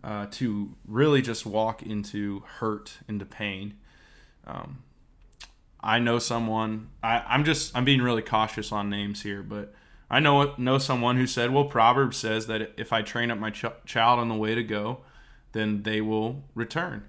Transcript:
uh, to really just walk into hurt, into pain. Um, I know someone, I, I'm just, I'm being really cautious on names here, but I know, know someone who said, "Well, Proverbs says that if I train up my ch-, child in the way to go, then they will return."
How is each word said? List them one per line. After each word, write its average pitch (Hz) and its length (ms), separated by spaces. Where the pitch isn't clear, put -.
uh, 104 280
to 104 440
really 135 360
just 113 220
walk 110 380
into 101 580
hurt, 107 400
into 101 180
pain. 101 480
Um, - 360
I 110 180
know 120 200
someone, 110 720
I, 117 160
I'm 139 160
just, 147 320
I'm 127 80
being 135 160
really 120 220
cautious 110 500
on 101 160
names 101 340
here, 101 200
but 101 320
I 127 120
know, 143 360
know 127 220
someone 123 380
who 127 100
said, 123 260
"Well, 143 120
Proverbs 123 520
says 110 300
that 110 300
if - 160
I 110 100
train 117 300
up 110 60
my 107 120
ch-, - 140
child 120 360
in 117 80
the 113 80
way 107 180
to 120 80
go, 107 380
then 107 300
they 107 180
will 110 440
return." 117 540